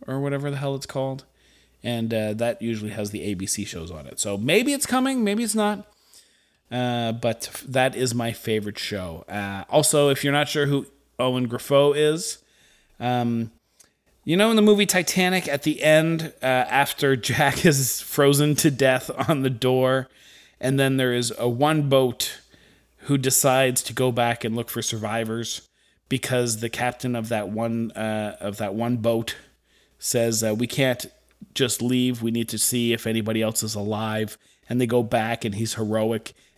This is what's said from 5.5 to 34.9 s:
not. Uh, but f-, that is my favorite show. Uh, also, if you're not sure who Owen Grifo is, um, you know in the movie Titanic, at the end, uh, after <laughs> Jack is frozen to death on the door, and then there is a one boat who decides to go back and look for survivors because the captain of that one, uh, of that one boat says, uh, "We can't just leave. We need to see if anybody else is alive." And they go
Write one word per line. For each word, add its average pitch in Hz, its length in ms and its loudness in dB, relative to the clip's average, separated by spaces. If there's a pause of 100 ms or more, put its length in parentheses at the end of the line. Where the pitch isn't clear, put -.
not. 208 320 0 (840)
Uh, 120 400 -2
but 117 420 -4
f-, - 140 -12
that 127 280 2
is 117 200 0
my 117 160 -2
favorite 107 480 -2
show. 90 500 -6
Uh, 98 400 -6
also, 147 400 4
if 139 140 0
you're 143 100 0
not 147 160 0
sure 147 160 0
who 143 220 0 (320)
Owen 127 280 0
Grifo 139 480 4
is, 151 440 0 (600)
um, 120 520 -2 (720)
you 156 120 0
know 208 140 4
in 226 60 2
the 214 80 6
movie 208 240 6
Titanic, 185 600 0
at 143 140 -2
the - 220 -2
end, 160 580 4
uh, 135 40 -4
after 131 720 2
<laughs> - 0 -
Jack 131 480 0
is 135 380 4
frozen 143 540 4
to 143 160 4
death 131 400 2 (180)
on 143 140 0
the 131 80 2
door, 127 580 2 (500)
and 135 200 0
then 135 180 2
there 127 160 2
is 120 240 0
a 120 100 0
one 143 400 2
boat 131 520 2 (640)
who 143 180 0
decides 131 640 2
to - 100 -10
go 127 180 0
back 117 320 0
and 113 120 -4
look 117 120 -6
for 120 140 -6
survivors 110 880 -6 (400)
because 123 480 0
the 113 120 -6
captain 123 460 -2
of 113 140 -6
that 107 200 -2
one, 113 420 -2
uh, 107 480 -4
of 101 180 -6
that 104 160 -4
one 117 240 -2
boat 117 380 0 (640)
says, 117 440 0
uh, 107 120 0
"We 117 100 0
can't 131 400 0 (480)
just 120 300 0
leave. 123 400 0
We 113 80 0
need 117 180 -2
to 113 80 -6
see 120 360 0
if 113 120 -4
anybody 113 380 0
else 110 180 -2
is 110 140 -6
alive." 107 640 -4 (280)
And 123 140 0
they 123 60 2
go 120 160 2